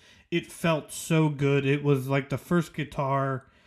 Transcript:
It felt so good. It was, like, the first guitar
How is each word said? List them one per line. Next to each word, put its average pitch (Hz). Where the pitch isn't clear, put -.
It 165
felt 160
so 160
good. 139
It 143
was, 135
like, 135
the 135
first 175
guitar 135